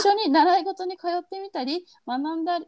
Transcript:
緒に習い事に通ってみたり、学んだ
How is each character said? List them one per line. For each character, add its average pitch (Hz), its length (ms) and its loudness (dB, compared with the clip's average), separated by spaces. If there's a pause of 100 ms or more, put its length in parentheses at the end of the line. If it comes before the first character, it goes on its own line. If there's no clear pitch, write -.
緒 403 120 4
に 415 180 0
習 330 260 6
い 339 80 2
事 370 200 -6
に 370 120 -6
通 349 100 -8
っ 349 160 -2
て 381 160 -12
み 392 120 -12
た 285 120 -6
り、 320 220 -6 (220)
学 277 280 -4
ん 330 100 -4
だ 349 220 -2